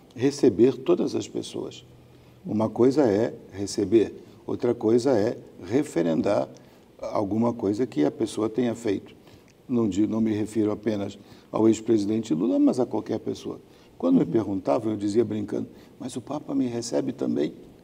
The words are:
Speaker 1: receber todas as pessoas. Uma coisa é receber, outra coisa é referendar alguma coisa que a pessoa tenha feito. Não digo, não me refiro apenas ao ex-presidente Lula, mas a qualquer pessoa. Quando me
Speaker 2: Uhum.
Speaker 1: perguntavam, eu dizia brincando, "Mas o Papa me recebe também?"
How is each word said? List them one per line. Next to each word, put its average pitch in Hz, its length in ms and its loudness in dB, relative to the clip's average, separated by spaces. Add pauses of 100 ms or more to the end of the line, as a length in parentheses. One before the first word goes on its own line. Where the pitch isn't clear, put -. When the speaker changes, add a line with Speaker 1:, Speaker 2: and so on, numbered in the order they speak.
(140)
Speaker 1:
receber 127 640 4
todas - 360 0
as 110 120 -4
pessoas. - 600 -10 (580)
Uma 110 240 0
coisa 127 340 4
é 113 320 4 (180)
receber, 98 640 2 (320)
outra 120 280 -2
coisa 120 440 2
é 107 200 0 (240)
referendar 127 840 0 (500)
alguma 113 560 -2
coisa 107 320 -2
que 147 180 -2
a 143 60 2
pessoa 110 400 -4
tenha 120 240 0
feito. 104 400 -4 (520)
Não 117 220 0
digo, 101 240 0
não 110 80 0
me 110 120 2
refiro 104 380 0
apenas 104 480 -4 (320)
ao 110 180 4
ex-presidente 110 640 2
Lula, 156 240 0
mas 254 200 4
a 123 60 2
qualquer 110 340 -4
pessoa. - 420 -8 (360)
Quando 262 200 2
me 151 80 6
Speaker 2:
Uhum. 165 60 -6
Speaker 1:
perguntavam, 110 600 0
eu 104 60 -4
dizia 104 260 2
brincando, 107 440 -4 (300)
"Mas 131 180 -10
o 131 40 -6
Papa 147 340 -8
me 135 120 0
recebe 123 460 -4
também?" 127 420 -2 (300)